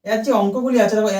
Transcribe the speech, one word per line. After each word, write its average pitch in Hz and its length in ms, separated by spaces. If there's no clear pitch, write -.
এর 220 200
যে 277 60
অঙ্কগুলি 247 420
আছে, 190 140
দেখো, 214 220